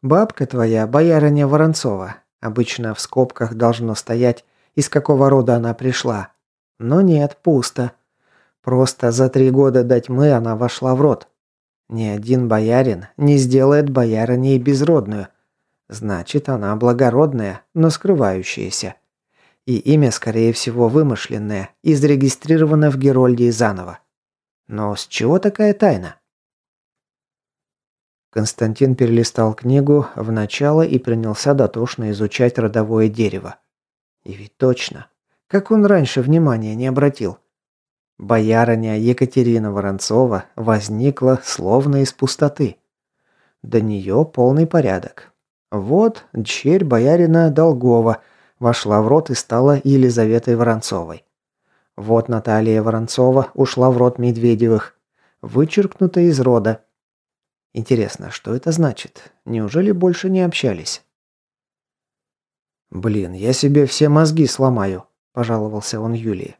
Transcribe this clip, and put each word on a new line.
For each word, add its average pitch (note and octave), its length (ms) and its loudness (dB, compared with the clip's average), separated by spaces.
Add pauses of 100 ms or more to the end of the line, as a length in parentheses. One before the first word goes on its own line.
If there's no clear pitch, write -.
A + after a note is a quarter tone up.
Бабка D#3+ 440 0
твоя, A2+ 400 0
боярыня D3 640 2
Воронцова, C3+ 680 0 (240)
обычно A2+ 520 -4
в - 60 -12
скобках B2 560 -4
должно A#2 400 0
стоять, A#2+ 500 -2 (300)
из D3 140 -2
какого C#3 400 2
рода B2+ 260 4
она A#2 180 -2
пришла. A#2 640 -6 (440)
Но C3+ 220 2
нет, D3+ 400 2
пусто. B2+ 520 -2 (680)
Просто B2+ 500 0
за B2+ 180 2
три C3 220 2
года C3 320 4
до A#2+ 180 2
тьмы C3+ 300 2
она A2+ 240 0
вошла B2 400 -2
в C3 60 -2
род. D3 260 0 (600)
Ни A2+ 200 -6
один A#2 400 -2
боярин A2 680 0
не C#3+ 220 2
сделает C3+ 520 2
боярыней B2 680 0
безродную. B2+ 680 0 (600)
Значит, G#2+ 600 -6
она G#2+ 260 -4
благородная, A#2+ 840 0 (120)
но E3 160 2
скрывающаяся. G2+ 1080 -4 (680)
И B2 120 -2
имя, C3+ 340 2
скорее A2+ 400 -2
всего, A#2 380 -2
вымышленное G#2+ 800 -2 (140)
и D#3 100 2
зарегистрировано D3+ 960 2
в C3+ 80 -2
Герольдии B2+ 540 2
заново. G2 480 -4 (680)
Но G#2 280 -6
с - 100 -12
чего C3+ 320 0
такая G#3 360 0
тайна?» C3 420 -2 (2250)
Константин A2+ 640 -2
перелистал A#2 580 0
книгу C#3 640 0
в A2 160 -8
начало C#3+ 500 0
и E3 160 0
принялся A2+ 560 -2
дотошно A#2 580 -2
изучать G#2+ 460 -2
родовое A2 500 0
дерево. G#2 500 -4 (680)
И G2+ 100 -16
ведь G2+ 240 -20
точно, - 500 -2 (400)
как G3 240 -2
он G#3+ 140 4
раньше E3 360 2
внимания B2 540 0
не B2 120 -4
обратил. C3 500 -2 (800)
Боярыня A2+ 800 0
Екатерина A#2 760 0
Воронцова G2 760 -2 (100)
возникла A#2 880 -2
словно C#3 580 0
из C3+ 120 -2
пустоты. C#3 640 -4 (840)
До A2+ 200 0
неё G#2 440 -2
полный C#3 420 2
порядок. B2+ 640 -2 (400)
Вот D#3+ 640 0
дщерь D3+ 520 -2
боярина D#3+ 680 4
Долгова B2 680 2 (380)
вошла G#2+ 420 0
в G#2+ 60 2
род D#3 220 2
и C3+ 40 -2
стала C3 500 0
Елизаветой A#2 720 2
Воронцовой. G#2+ 680 -4 (720)
Вот A2+ 320 0
Наталья A2 520 0
Воронцова A2+ 720 0
ушла B2+ 380 0
в B2 60 0
род B2 200 2
Медведевых, A#2 800 0 (440)
вычеркнута E3+ 800 0
из E3 180 4
рода. A#2 440 0 (880)
Интересно, A2+ 580 -4
что - 240 -8
это C3+ 160 -4
значит? - 640 -4 (120)
Неужели A#2 460 -2
больше F3+ 380 -2
не F#3 120 0
общались? A#2 600 -4 (1900)
«Блин, F#2+ 440 -6
я G2+ 180 -4
себе C#3+ 340 2
все D3 240 0
мозги D#3 380 2
сломаю», G#2+ 580 -2 (300)
пожаловался G#2+ 640 -6
он A2+ 140 -4
Юлии. A2+ 460 -8